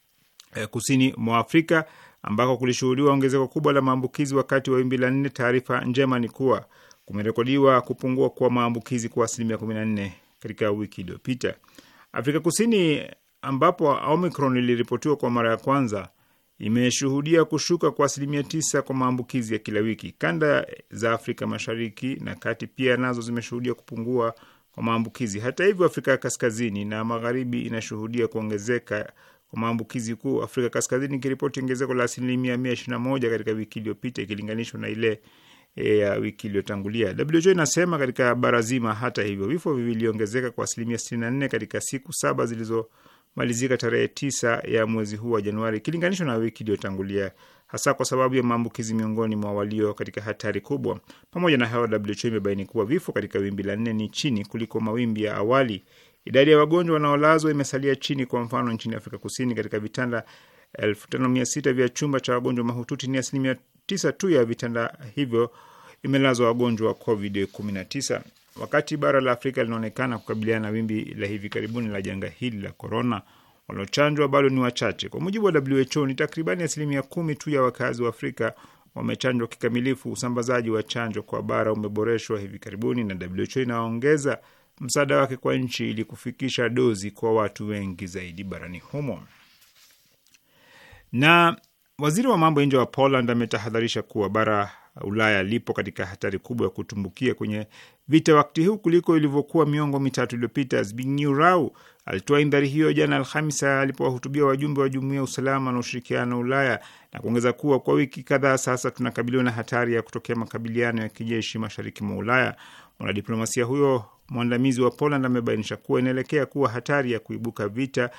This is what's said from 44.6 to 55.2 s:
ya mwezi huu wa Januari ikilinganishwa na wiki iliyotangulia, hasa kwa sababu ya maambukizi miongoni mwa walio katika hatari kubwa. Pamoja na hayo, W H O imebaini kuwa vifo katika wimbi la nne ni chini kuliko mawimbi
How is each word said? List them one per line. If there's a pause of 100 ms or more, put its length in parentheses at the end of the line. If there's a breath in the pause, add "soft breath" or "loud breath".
ya
mwezi
huu
wa
Januari
ikilinganishwa
na
wiki
iliyotangulia, (360 soft breath)
hasa
kwa
sababu
ya
maambukizi
miongoni
mwa
walio
katika
hatari
kubwa. (300 loud breath)
Pamoja
na
hayo, (100)
W
H
O
imebaini
kuwa
vifo
katika
wimbi
la
nne
ni
chini
kuliko
mawimbi